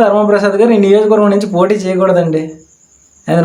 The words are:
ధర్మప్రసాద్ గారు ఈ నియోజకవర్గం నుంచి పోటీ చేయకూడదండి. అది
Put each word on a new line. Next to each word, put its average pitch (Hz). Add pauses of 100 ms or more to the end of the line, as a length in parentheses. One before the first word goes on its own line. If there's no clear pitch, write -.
ధర్మప్రసాద్ 208
గారు 240
ఈ 202
నియోజకవర్గం 208
నుంచి 202
పోటీ 190 (100)
చేయకూడదండి. 175 (840)
అది 165